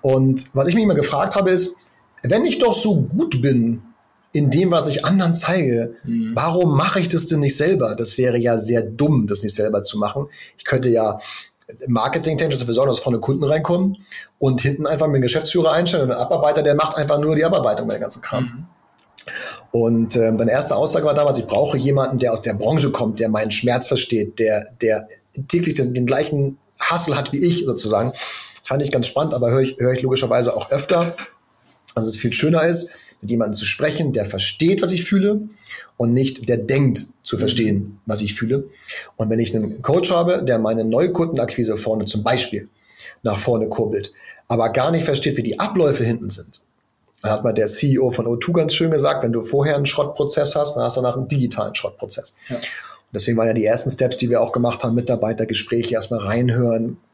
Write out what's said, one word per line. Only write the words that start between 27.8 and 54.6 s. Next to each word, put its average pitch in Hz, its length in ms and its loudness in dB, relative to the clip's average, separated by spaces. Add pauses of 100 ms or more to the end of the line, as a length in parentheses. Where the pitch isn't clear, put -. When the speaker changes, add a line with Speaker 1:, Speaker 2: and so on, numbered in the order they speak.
Speaker 1:
Das - 560 -10
fand 139 140 0
ich 139 100 -2
ganz 123 140 0
spannend, 151 300 -2
aber 120 160 0
höre 135 100 4
ich, 131 160 0
höre 127 160 2
ich 127 80 -2
logischerweise 123 540 0
auch - 160 -4
öfter, 170 440 0 (800)
dass 113 120 -2
es 110 120 0
viel 110 160 -2
schöner 160 300 2
ist, 170 260 0 (320)
mit 104 80 -10
jemandem 113 240 0
zu 104 120 -4
sprechen, 147 480 -2
der 107 120 -2
versteht, 156 560 0
was 175 100 0
ich 180 120 -2
fühle 202 380 2 (560)
und 117 160 2
nicht 131 360 0
der 120 80 2
denkt, 127 500 0 (140)
zu - 140 -6
Speaker 2:
Mhm. - 40 -4
Speaker 1:
verstehen, 101 640 -2
was 107 160 -4
ich 101 120 -4
fühle. 131 360 -4 (480)
Und 110 120 -2
wenn 117 100 0
ich - 160 0
einen 107 280 -4
Coach 170 260 2
habe, 175 340 2
der 123 140 2
meine 110 280 0
Neukundenakquise 120 920 0
vorne 110 280 -2
zum 104 180 -2
Beispiel 113 460 -2 (520)
nach 104 160 -2
vorne 110 300 0
kurbelt, 104 460 -2 (340)
aber 117 220 2
gar 135 220 0
nicht 165 120 2
versteht, 139 340 0
wie 113 60 -2
die 110 160 -4
Abläufe 175 460 2
hinten 113 240 -2
sind, - 320 -10 (600)
dann 107 120 -2
hat 107 100 -2
mal 113 80 0
der 107 160 0
C - 240 0
E 131 80 2
O 127 120 2
von 117 140 -2
O 117 120 -2
two 170 160 -2
ganz 160 200 2
schön 165 180 0
gesagt, 147 320 0
wenn 113 100 0
du 117 100 -2
vorher 143 320 0
einen 143 100 0
Schrottprozess 143 680 0
hast, 147 220 -2
dann 120 80 -2
hast 123 100 0
du 127 60 -2
danach 123 160 -2
einen 131 100 -6
digitalen 120 480 -2
Schrottprozess. - 560 -8 (160)
Speaker 2:
Ja. 123 80 -8
Speaker 1:
Und - 80 -8 (500)
deswegen 113 240 0
waren 113 100 2
ja 110 60 2
die 110 120 0
ersten 117 240 0
Steps, 123 260 0
die 120 140 -2
wir 120 100 2
auch 113 140 0
gemacht 120 320 -2